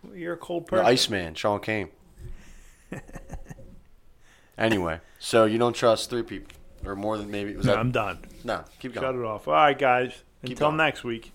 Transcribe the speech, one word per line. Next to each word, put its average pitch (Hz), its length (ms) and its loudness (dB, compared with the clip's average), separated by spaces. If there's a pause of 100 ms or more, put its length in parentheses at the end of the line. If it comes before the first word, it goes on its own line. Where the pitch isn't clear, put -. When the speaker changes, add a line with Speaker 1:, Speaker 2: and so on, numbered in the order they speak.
Speaker 1:
Well, 202 140 -18
you're 170 180 -6
a 165 40 -14
cold 170 280 -6
Speaker 2:
The - 40 -8
Speaker 1:
person. - 160 4
Speaker 2:
Iceman, 101 480 2
Sean 104 260 0
Kane. 107 280 -4 (1000)
Speaker 1:
<laughs> 143 100 -12 (1600)
Speaker 2:
Anyway, 92 420 0 (180)
so 113 280 4
you 110 100 2
don't 120 160 4
trust 113 380 2
three 120 120 -4
people 104 300 -12 (320)
or 98 100 -6
more 104 220 -4
than 104 140 -8
maybe. 101 260 -6
Was 104 80 -8
Speaker 1:
No, 101 80 6
Speaker 2:
that 104 60 4
Speaker 1:
I'm 120 140 0
done. 101 260 -2 (260)
Speaker 2:
No, 101 180 -4 (160)
keep 127 140 -10
going. 113 140 -6
Speaker 1:
Shut 131 80 -2
it 123 100 -4
off. 107 240 -6
All 151 60 2
right, 147 240 6
guys. 127 340 2 (300)
Speaker 2:
Keep 127 100 -8
Speaker 1:
Until 127 160 0
Speaker 2:
going. 156 80 0
Speaker 1:
next 156 260 0
week. 117 320 -8